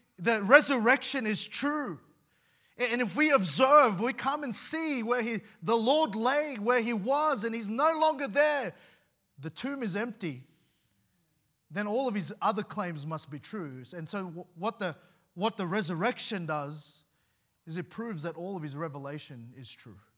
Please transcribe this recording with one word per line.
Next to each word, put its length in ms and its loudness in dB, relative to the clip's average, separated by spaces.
the 260 0
resurrection 840 6
is 180 0
true, 540 -4
and 240 0
if 140 -2
we 160 4
observe, 720 6
we 100 2
come 320 -4
and 100 -4
see 500 -2
where 180 0
he, 200 -2
the 160 2
Lord 380 2
lay, 400 0
where 260 2
he 120 -2
was, 500 0
and 120 -4
he's 140 -6
no 280 2
longer 300 2
there, 460 2
the 100 -10
tomb 340 -6
is 120 -2
empty, 480 -6
then 160 -4
all 220 0
of 60 -2
his 260 -4
other 220 0
claims 420 -6
must 260 -8
be 80 -10
true. 440 -12
And 120 -10
so 180 -6
wh-, 320 -14
what 220 -6
the, 160 -4
what 220 -2
the 100 -4
resurrection 800 -2
does 580 -6
is 120 -8
it 120 -6
proves 340 -8
that 120 -6
all 200 -8
of 80 -8
his 120 -8
revelation 840 -10
is 140 -14
true. 280 -18